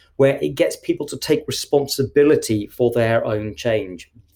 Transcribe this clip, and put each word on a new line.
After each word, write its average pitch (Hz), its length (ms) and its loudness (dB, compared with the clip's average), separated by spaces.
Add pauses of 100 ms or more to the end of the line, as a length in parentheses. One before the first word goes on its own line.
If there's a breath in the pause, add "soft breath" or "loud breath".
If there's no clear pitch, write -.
(160 soft breath)
where 135 260 4
it 147 140 -4
gets - 220 0
people 165 280 -4
to 139 120 -10
take 151 300 0
responsibility 139 1200 0
for 120 240 0
their 117 340 2
own 107 300 -4
change. 113 540 -4 (260)